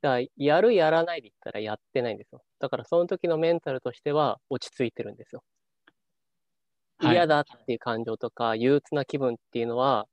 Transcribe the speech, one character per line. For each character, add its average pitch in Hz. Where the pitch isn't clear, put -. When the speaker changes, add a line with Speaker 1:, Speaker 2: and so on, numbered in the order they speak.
Speaker 1:
だ 147
か 127
ら、 127
や 147
る、 226
や 160
ら 165
な 170
い 151
で 107
言 -
っ -
た 113
ら 104
や 107
っ -
て 127
な 117
い 101
ん -
で 101
す -
よ。 -
だ 139
か 123
ら、 117
そ 170
の 175
時 180
の 160
メ 165
ン 170
タ 143
ル 131
と 123
し -
て 147
は 143
落 -
ち -
着 127
い -
て -
る 104
ん -
で 117
す -
よ。 -
Speaker 2:
は -
い。 -
Speaker 1:
嫌 175
だ 147
っ 147
て 127
い 117
う -
感 117
情 113
と 117
か、 113
憂 127
鬱 -
な 143
気 -
分 127
っ -
て 120
い -
う 117
の 117
は 127